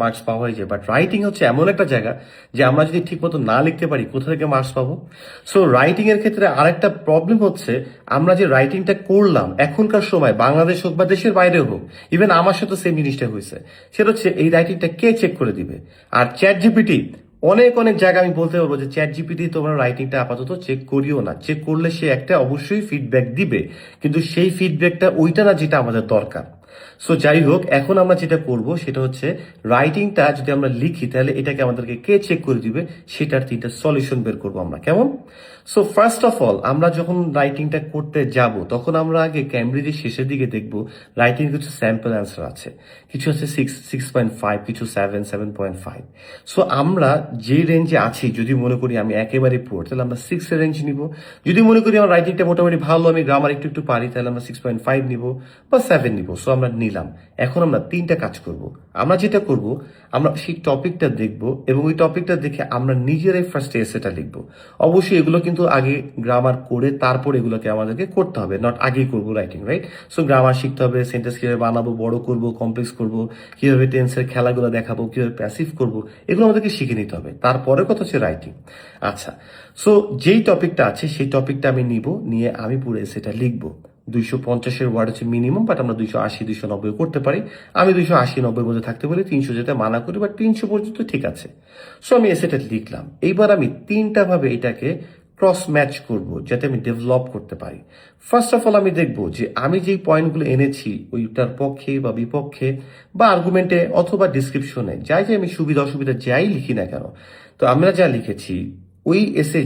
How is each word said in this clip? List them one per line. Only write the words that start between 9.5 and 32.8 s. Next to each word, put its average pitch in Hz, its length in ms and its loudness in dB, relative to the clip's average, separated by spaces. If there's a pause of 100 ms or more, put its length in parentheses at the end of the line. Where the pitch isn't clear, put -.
এখনকার 214 440 2
সময় 139 240 4 (100)
বাংলাদেশ 165 400 4
হোক 175 140 -2
বা 185 140 4
দেশের 196 260 2
বাইরে 175 200 6 (100)
হোক, 101 140 -6 (320)
even 196 140 4 (120)
আমার 185 200 4
সাথে 196 220 -4
সেম 170 180 0
জিনিসটা 135 320 -2
হয়েছে, 101 240 -10 (380)
সেটা 214 160 4
হচ্ছে 220 180 2 (140)
এই 160 140 4
রাইটিংটা 170 320 2 (120)
কে 233 80 4 (120)
চেক 180 200 2
করে 113 180 0
দিবে? - 180 -8 (420)
আর 123 80 4 (120)
চ্যাট 190 240 4
জিপিটি, 214 360 4 (540)
অনেক 240 200 6 (100)
অনেক 220 200 4
জায়গা 185 200 6
আমি 175 180 2
বলতে 165 200 0
পারবো 143 220 0
যে 135 120 -6
চ্যাট 151 220 -2
জিপিটি 165 280 -6 (120)
তোমরা 151 160 -2 (100)
রাইটিংটা 131 420 -2
আপাতত 123 260 -6 (160)
চেক 135 140 -4 (120)
করিও 139 340 0
না, 82 60 -6 (120)
চেক 151 140 -4 (100)
করলে 160 280 0
সে 156 100 -2 (100)
একটা 151 180 -2 (100)
অবশ্যই 196 440 -2
ফিডব্যাক 127 380 0 (120)
দিবে, 131 220 0 (420)
কিন্তু 147 160 0 (140)
সেই 180 260 2
ফিডব্যাকটা 175 480 0 (160)
ওইটা 170 260 4
না 196 120 8
যেটা 156 220 2
আমাদের 113 220 0 (100)
দরকার। - 300 -2 (600)
So 165 80 2 (120)
যাই 151 240 6
হোক, 170 120 6 (180)
এখন 139 240 2
আমরা 180 200 6
যেটা 160 160 2 (100)
করব 120 200 -2 (160)
সেটা 131 200 -4
হচ্ছে 131 220 -4 (460)
রাইটিংটা 156 520 2 (140)
যদি 135 180 -4
আমরা 139 120 0 (140)
লিখি 156 300 -2
তাহলে 131 280 0
এটাকে 139 260 -2
আমাদেরকে 117 280 -4 (120)
কে 202 80 4 (120)
চেক 165 200 0
করে 127 200 0
দিবে 113 140 -4 (340)